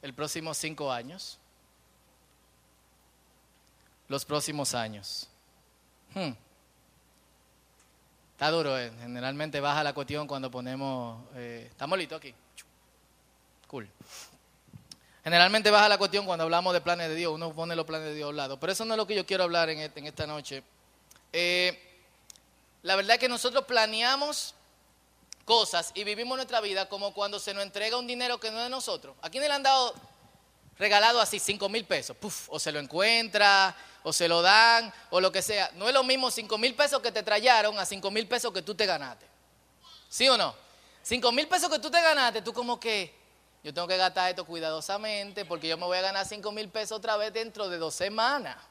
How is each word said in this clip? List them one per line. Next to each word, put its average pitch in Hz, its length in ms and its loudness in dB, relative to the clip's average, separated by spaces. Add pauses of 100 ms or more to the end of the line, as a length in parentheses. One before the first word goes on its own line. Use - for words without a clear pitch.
¿El 139 100 -14
próximo 151 400 -8
cinco 147 400 -6
años? 127 460 -10 (2750)
¿Los 135 180 -6
próximos 147 480 -4
años? 107 540 -8 (840)
Hmm. 175 200 -6 (2000)
Está 147 180 0
duro, 147 280 0
¿eh? 120 220 -8
Generalmente 135 600 -6
baja 147 220 0
la 143 120 -2
cuestión 147 320 -8
cuando 135 240 -8
ponemos, 127 760 -8 (100)
eh, 120 360 -14
¿estamos 156 260 -6
listos 160 220 -8
aquí? 139 160 -18 (1300)
Cool. 110 220 -14 (1400)
Generalmente 190 460 6
baja 208 180 8
la 202 80 6
cuestión 196 300 0
cuando 170 180 0
hablamos 175 300 2
de 165 80 2
planes 170 260 -2
de 156 60 -4
Dios, 165 180 -2
uno 160 220 -8
pone 165 200 -6
los 160 120 -4
planes 156 220 -8
de 151 60 -8
Dios 151 120 -8
a 147 40 -6
un 147 60 -8
lado, 139 240 -6
pero 175 120 -2
eso 220 120 -4
no 226 100 -4
es 220 40 0
lo 208 80 -2
que 208 80 -4
yo 185 100 -2
quiero 185 200 0
hablar 170 260 2
en 156 80 -6
este, 151 220 -12
en 143 60 -14
esta 151 200 -8
noche. 147 360 -10 (720)
Eh, 180 520 0 (1000)
la 190 120 0
verdad 196 200 4
es 240 40 2
que 254 100 0
nosotros 247 360 0
planeamos 247 920 0 (880)
cosas 202 500 2
y 202 100 -6
vivimos 233 320 -4
nuestra 240 240 -2
vida 190 280 -4
como 202 240 -6
cuando 202 280 -6
se 202 120 -8
nos 202 120 -4
entrega 208 320 -4
un 247 100 -6
dinero 247 320 -4
que 220 140 -8
no 226 60 -8
es 233 60 -4
de 247 60 -8
nosotros. 226 500 -8
¿A 165 80 -12
quién 247 140 -6
le 294 100 0
han 277 120 -2
dado 262 280 4 (840)
regalado 208 420 6
así 208 200 0
cinco 202 280 -2
mil 220 160 -4
pesos? 151 320 -4
Puf, - 320 -10
o 156 120 -6
se 156 100 -2
lo 151 80 -4
encuentra, 196 1000 4 (280)
o 160 80 -2
se 170 160 2
lo 170 140 4
dan, 226 520 8 (160)
o 180 100 4
lo 185 120 4
que 185 100 0
sea. 202 320 -2
No 196 140 -2
es 262 40 0
lo 262 120 4
mismo 262 260 2
cinco 220 260 -4
mil 233 200 0
pesos 285 260 2
que 233 80 -2
te 208 140 -4
trayaron 214 560 4
a 185 40 -2
cinco 196 280 -4
mil 214 160 -2
pesos 240 240 -2
que 185 100 -6
tú 202 140 -8
te 214 100 2
ganaste. 143 400 -4 (840)
¿Sí 247 200 2
o 247 100 6
no? 151 160 0 (480)
Cinco 240 300 0
mil 294 160 0
pesos 349 200 2
que 285 120 0
tú 311 100 -8
te 339 100 6
ganaste, 262 420 4
tú 214 100 -8
como 240 260 -4
que, 202 340 -4 (520)
"Yo 151 100 -12
tengo 175 140 -4
que 185 80 2
gastar 185 340 2
esto 180 160 -8
cuidadosamente 196 1000 -6
porque 160 220 -8
yo 160 100 -2
me 175 80 -8
voy 180 140 0
a 185 40 -2
ganar 196 240 -2
cinco 208 260 -8
mil 214 160 -8
pesos 214 280 -8
otra 214 200 -2
vez 208 160 -2
dentro 214 360 -6
de 175 80 -6
dos 160 160 -4
semanas". 220 640 -2 (140)